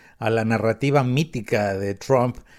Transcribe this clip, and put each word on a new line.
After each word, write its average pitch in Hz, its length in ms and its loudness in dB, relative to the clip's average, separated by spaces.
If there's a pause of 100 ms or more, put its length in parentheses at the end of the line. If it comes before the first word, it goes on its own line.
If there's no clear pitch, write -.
(200)
a 110 100 -2
la 113 160 2
narrativa 113 580 2
mítica 123 720 -2
de 98 220 -2
Trump 123 420 0 (220)